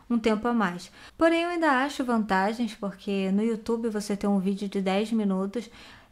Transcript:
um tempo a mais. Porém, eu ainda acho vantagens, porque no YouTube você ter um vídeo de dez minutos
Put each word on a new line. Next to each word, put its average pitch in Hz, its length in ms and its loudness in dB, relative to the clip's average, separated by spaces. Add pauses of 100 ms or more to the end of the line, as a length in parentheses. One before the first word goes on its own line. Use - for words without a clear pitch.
(100)
um 240 80 2
tempo 220 300 2
a 240 40 2
mais. 180 400 -2 (240)
Porém, 330 280 4
eu 349 40 -2
ainda 311 340 2
acho 285 220 -2
vantagens, 220 720 0
porque 196 560 -4
no 202 120 2
YouTube 233 460 -2
você 208 280 -2
ter 202 100 -2
um 202 120 4
vídeo 196 300 -2
de 196 140 -2
dez 196 300 0
minutos 196 580 0 (420)